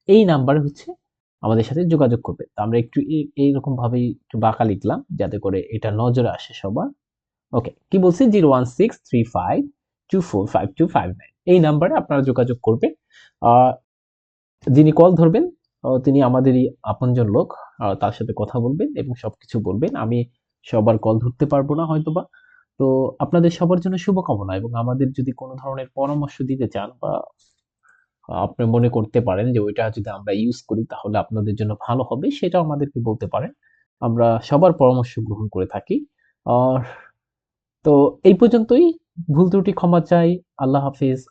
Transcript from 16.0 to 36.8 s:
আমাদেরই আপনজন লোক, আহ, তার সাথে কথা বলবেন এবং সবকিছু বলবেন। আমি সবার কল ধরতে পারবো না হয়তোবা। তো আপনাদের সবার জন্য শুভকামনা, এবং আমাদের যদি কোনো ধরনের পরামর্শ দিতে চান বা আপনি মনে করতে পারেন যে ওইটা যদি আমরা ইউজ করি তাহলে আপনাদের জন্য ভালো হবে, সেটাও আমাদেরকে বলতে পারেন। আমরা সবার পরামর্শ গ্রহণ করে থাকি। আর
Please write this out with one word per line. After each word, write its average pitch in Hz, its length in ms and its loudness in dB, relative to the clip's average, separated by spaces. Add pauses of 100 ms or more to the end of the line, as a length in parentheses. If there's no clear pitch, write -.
আমাদেরই 127 480 2 (140)
আপনজন 123 440 0
লোক, 120 260 0 (260)
আহ, 104 160 -2
তার 104 160 -2
সাথে 117 240 -8
কথা 107 240 -6
বলবেন 175 380 -4
এবং 127 180 -8
সবকিছু - 440 -10
বলবেন। 101 360 -4
আমি 120 300 -2 (380)
সবার 113 340 0
কল 110 220 0
ধরতে 123 260 -2
পারবো 143 300 0
না 165 100 -4
হয়তোবা। 156 400 -2 (540)
তো 131 400 0
আপনাদের 170 300 2
সবার 175 300 0
জন্য 185 180 -4
শুভকামনা, 127 580 -4
এবং 117 200 -6
আমাদের 127 360 -2
যদি 131 200 -6
কোনো 131 240 -14
ধরনের 135 400 -12
পরামর্শ 143 460 -4
দিতে 131 260 -4
চান 104 220 -8 (120)
বা 101 200 -6 (1080)
আপনি 95 360 -4
মনে 120 240 2
করতে 113 320 -2
পারেন 104 320 -2
যে 117 60 0
ওইটা 104 300 -4
যদি 110 200 -10
আমরা 101 220 -10
ইউজ 113 360 -4
করি 110 180 -4
তাহলে - 320 -8
আপনাদের 104 380 -4
জন্য 107 200 -4 (120)
ভালো 127 160 -2
হবে, 139 280 -4
সেটাও 180 320 -2
আমাদেরকে 143 400 -4
বলতে 110 240 -4
পারেন। 135 240 -6 (480)
আমরা 117 440 2
সবার 165 300 4
পরামর্শ 127 460 2
গ্রহণ 107 280 -6
করে 92 200 -4
থাকি। 226 380 -6 (400)
আর 127 380 2 (1000)